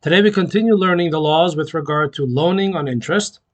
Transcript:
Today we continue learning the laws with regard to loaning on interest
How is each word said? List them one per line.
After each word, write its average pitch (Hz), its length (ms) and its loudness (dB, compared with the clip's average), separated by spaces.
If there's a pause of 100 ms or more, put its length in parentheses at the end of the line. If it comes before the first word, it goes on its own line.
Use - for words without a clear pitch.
Today 180 220 2
we 208 80 6
continue 208 440 0
learning 175 360 0
the 156 100 -2
laws 156 360 2
with 156 180 -6
regard 151 400 -2
to 143 100 -4
loaning 180 500 0
on 147 140 -4
interest 151 520 -4 (140)